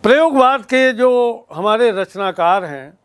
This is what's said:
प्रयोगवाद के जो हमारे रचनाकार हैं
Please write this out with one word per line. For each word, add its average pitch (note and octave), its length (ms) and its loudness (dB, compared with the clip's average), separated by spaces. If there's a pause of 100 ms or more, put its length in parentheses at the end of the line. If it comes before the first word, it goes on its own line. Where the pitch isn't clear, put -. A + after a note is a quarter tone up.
प्रयोगवाद C4+ 600 2
के C4 280 2
जो A#3+ 600 -2
हमारे G#3+ 380 0
रचनाकार F#3 760 -2
हैं C#3+ 400 -14